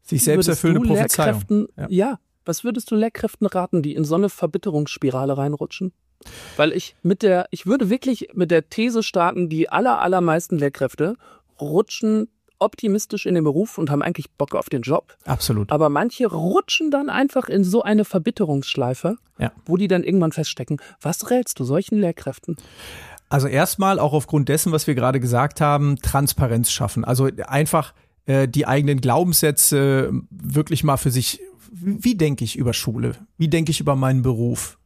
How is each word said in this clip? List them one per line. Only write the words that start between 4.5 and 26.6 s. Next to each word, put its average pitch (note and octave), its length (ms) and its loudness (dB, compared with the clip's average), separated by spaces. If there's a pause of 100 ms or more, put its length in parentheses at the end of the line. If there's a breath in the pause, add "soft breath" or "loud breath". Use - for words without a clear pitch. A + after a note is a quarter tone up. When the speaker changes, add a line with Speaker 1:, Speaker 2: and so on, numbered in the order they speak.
Speaker 2:
reinrutschen? D3 560 -4 (640 loud breath)
Weil D3+ 160 2
ich - 320 -8
mit F#3+ 200 2
der, F3+ 280 2
ich - 160 -12
würde A#3 240 2
wirklich B3+ 420 -2
mit F3 180 0
der E3 180 2
These A3+ 340 0
starten, F3 460 0
die D#3+ 200 0
aller, A#3+ 320 2
allermeisten F3 560 2
Lehrkräfte C#3+ 580 -2 (440 soft breath)
rutschen G#3+ 680 0 (320)
optimistisch G#3 680 -2
in F3+ 80 0
den E3 100 2
Beruf D3+ 360 0
und C#3+ 100 -2
haben D3 140 0
eigentlich E3 260 -4
Bock - 240 -6
auf - 160 -4
den C3 140 -4
Job. - 420 -2
Speaker 1:
Absolut. A2 460 -2
Speaker 2:
Aber D3+ 180 4
manche G#3 380 0
rutschen G3 640 0
dann C#4+ 180 0
einfach C4+ 400 0
in G3+ 140 2
so F#3+ 180 2
eine G#3+ 240 2
Verbitterungsschleife, D3+ 1120 -2 (240)
Speaker 1:
Ja. A#2 120 -2 (140)
Speaker 2:
wo F3 120 0
die G3+ 100 2
dann F3 160 2
irgendwann E3 280 2
feststecken. D3 460 -6 (240 loud breath)
Was - 300 -4
rätst B3 280 0
du C#3 40 -2
solchen E3 340 0
Lehrkräften? E3+ 580 -4 (760 loud breath)
Speaker 1:
Also C#3 180 2
erstmal F#3 500 2
auch C#3+ 160 2
aufgrund D3 340 0
dessen, D#3 240 0
was D#3 140 0
wir D3+ 80 0
gerade B2+ 260 2
gesagt B2 400 0
haben, D3 440 2
Transparenz C3 680 0